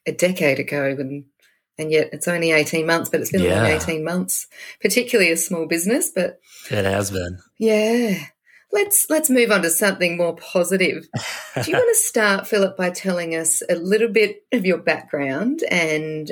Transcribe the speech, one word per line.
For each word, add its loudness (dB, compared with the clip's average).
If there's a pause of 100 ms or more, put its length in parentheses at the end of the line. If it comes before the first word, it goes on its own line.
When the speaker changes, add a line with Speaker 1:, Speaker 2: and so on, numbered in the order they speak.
Speaker 1:
a -2
decade 0
ago," -4
and, -6 (540)
and -4
yet 2
it's -6
only 0
eighteen 2
months, 0
but -2
it's -6
been 2
a 2
long 2
Speaker 2:
Yeah. 2
Speaker 1:
eighteen -4
months, -4 (340)
particularly 2
a 0
small -4
business, 0
but -4 (300)
Speaker 2:
It 0
has 0
been. -6 (180)
Speaker 1:
Yeah. 2 (460)
Let's, 2
let's 2
move 4
on 4
to 0
something 0
more 0
positive. -2 (260)
Speaker 2:
<laughs> -8
Speaker 1:
Do -4
you 0
wanna 4
start, 2
Philip, 0
by 0
telling -4
us -2
a 0
little 2
bit 0
of 0
your 2
background -2
and, -2